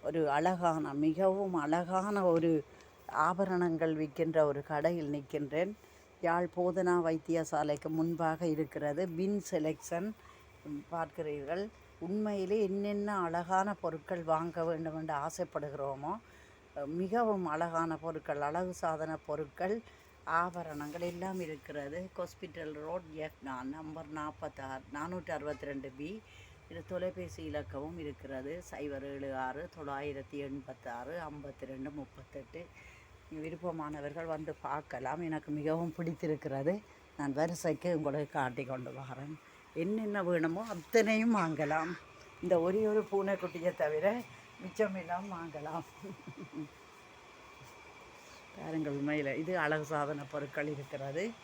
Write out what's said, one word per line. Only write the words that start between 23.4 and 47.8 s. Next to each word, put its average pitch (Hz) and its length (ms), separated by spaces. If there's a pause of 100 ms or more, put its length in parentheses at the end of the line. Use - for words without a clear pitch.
நா-, 127 140 (140)
நம்பர் 156 440
நாற்பத்தாறு, 139 640 (140)
நானூற்றி 175 400
அறுபத்தி 143 340
ரெண்டு 135 180 (100)
பி. 151 100 (640)
இது 165 160
தொலைபேசி 180 600
இலக்கமும் 147 520
இருக்கிறது, 135 500 (200)
சைபர் 139 400
ஏழு 139 180 (160)
ஆறு 131 180 (120)
தொள்ளாயிரத்தி 143 720
எண்பத்தாறு 131 680 (140)
ஐம்பத்தி 143 440
ரெண்டு 135 280
முப்பத்தெட்டு. 139 600 (840)
விருப்பமானவர்கள் 160 880
வந்து 156 200 (120)
பார்க்கலாம். 139 640
எனக்கு 156 300
மிகவும் 160 380
பிடித்திருக்கிறது. 156 760 (440)
நான் 139 200
வரிசைக்கு 165 500 (100)
உங்களுக்கு 147 400
காட்டி 131 260
கொண்டு 127 340
வரேன். 135 340 (520)
என்னென்ன 208 440
வேணுமோ 170 360 (100)
அத்தனையும் 220 640
வாங்கலாம். 160 560 (480)
இந்த 180 240
ஒரே 196 240
ஒரு 214 120 (100)
பூனைக்குட்டியை 185 600 (100)
தவிர 156 300 (480)
மிச்சமெல்லாம் 185 680 (100)
வாங்கலாம். 160 520 (2750)